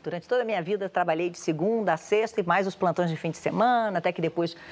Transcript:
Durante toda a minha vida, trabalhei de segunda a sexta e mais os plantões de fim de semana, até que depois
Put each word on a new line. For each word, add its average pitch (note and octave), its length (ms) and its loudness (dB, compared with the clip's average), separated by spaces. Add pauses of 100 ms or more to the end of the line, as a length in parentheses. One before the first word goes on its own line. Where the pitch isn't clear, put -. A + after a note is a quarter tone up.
Durante F3 240 -8
toda B3 140 2
a A#3 40 -2
minha G#3 160 -2
vida, F#3+ 280 -2
trabalhei E3+ 400 2
de E3+ 80 -10
segunda F3+ 560 0
a D#3 40 2
sexta G#3+ 440 0
e - 20 0
mais F3 220 2
os F#3+ 80 -2
plantões F3 380 0
de D#3 40 -2
fim E3 140 -4
de D#3 80 -6
semana, A3 600 2
até F#3 120 0
que F3 120 -4
depois E3+ 340 0 (140)